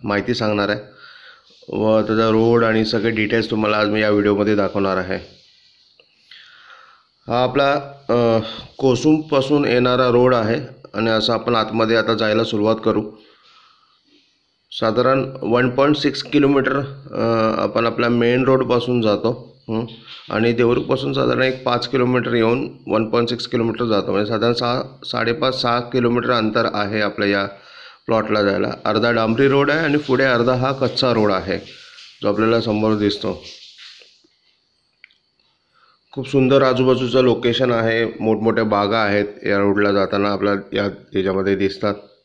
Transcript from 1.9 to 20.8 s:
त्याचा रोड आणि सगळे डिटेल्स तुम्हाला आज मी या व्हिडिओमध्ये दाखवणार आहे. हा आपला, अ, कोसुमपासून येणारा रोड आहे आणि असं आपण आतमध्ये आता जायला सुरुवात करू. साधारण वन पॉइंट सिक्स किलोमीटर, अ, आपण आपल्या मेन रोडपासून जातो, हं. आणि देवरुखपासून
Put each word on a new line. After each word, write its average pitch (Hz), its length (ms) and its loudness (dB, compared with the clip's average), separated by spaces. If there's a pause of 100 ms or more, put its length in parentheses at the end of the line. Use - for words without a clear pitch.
त्याचा 110 280 0
रोड 113 340 4
आणि 110 220 2
सगळे 113 260 -2
डिटेल्स 110 400 0
तुम्हाला 107 260 0
आज 107 100 2
मी 107 140 0
या 107 80 2
व्हिडिओमध्ये 104 460 2
दाखवणार 98 420 0
आहे. 92 220 -6 (2000)
हा 123 160 0
आपला, 139 500 0 (160)
अ, 117 300 2 (380)
कोसुमपासून 143 880 2
येणारा 123 420 2
रोड 123 280 4
आहे 117 260 0 (320)
आणि 110 160 -2
असं 110 240 0
आपण 117 220 -2
आतमध्ये 110 400 0
आता 110 180 2
जायला 110 300 0
सुरुवात 110 320 0 (100)
करू. 107 260 0 (1600)
साधारण 127 600 0 (100)
वन 120 280 0
पॉइंट 139 260 2
सिक्स - 280 -4
किलोमीटर, 139 580 2 (300)
अ, 113 500 0
आपण 101 240 0
आपल्या 117 240 0
मेन 120 340 2
रोडपासून 123 580 2
जातो, 110 540 -2 (140)
हं. 113 160 -4 (440)
आणि 117 240 2
देवरुखपासून 123 600 0